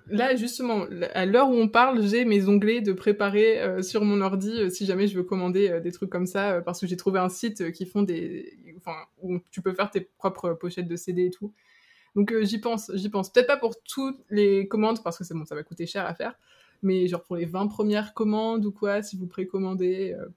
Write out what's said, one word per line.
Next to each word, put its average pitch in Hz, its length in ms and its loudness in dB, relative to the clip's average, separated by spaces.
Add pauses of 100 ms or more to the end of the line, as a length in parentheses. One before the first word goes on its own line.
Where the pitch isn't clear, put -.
là, 247 300 2
justement, 240 500 -2
l-, 175 300 -6
à 185 100 0
l'heure 247 240 4
où 254 60 4
on 226 120 4
parle, 233 380 4
j'ai 226 180 4
mes 202 240 4
onglets 208 340 4
de 202 120 0
préparer, 208 680 4
euh, 185 220 -2
sur 208 240 0
mon 202 160 4
ordi, 190 300 0
euh, 214 180 2
si 190 160 -4
jamais 190 220 2
je 190 100 -2
veux 180 60 0
commander, 185 460 2
euh, 170 100 0
des 170 120 -4
trucs 185 200 -6
comme 180 160 -2
ça, 196 260 -2
euh, 175 80 0
parce 180 180 -6
que 190 60 -4
j'ai 175 100 -2
trouvé 190 240 0
un 180 100 2
site, 214 320 -6
euh, 170 100 -4
qui 180 160 -8
font 202 160 2
des, 165 500 -4 (300)
'fin, 165 100 -10 (300)
où 180 160 -4 (100)
tu 180 140 -12
peux 185 100 0
faire 196 160 -2
tes 190 120 -4
propres 185 520 -4
pochettes 175 340 -6
de 170 80 -6
C 180 180 -6
D 180 120 2
et 180 60 0
tout. 208 200 -10 (640)
Donc, 202 160 4
euh, 220 140 2
j'y 208 140 -2
pense, 226 340 -4
j'y 202 160 -4
pense. 196 240 -4
Peut-être 247 140 6
pas 285 100 4
pour 233 240 -4
toutes 269 380 -6 (100)
les 196 380 4
commandes, 220 360 0
parce 170 140 -6
que 185 60 -10
c'est 170 100 -12
bon, 156 120 -6
ça 151 100 -10
va 147 80 -8
coûter 170 240 -10
cher 190 180 -6
à 170 80 -6
faire, - 240 -8 (460)
mais 185 240 2
genre 170 160 -2
pour 180 140 -8
les 170 80 -2
vingt 185 220 -2
premières 208 460 0
commandes 220 540 0
ou 196 40 -4
quoi, 202 300 -2
si 208 160 -10
vous 185 80 -8
précommandez, 185 880 -4
euh, - 240 -12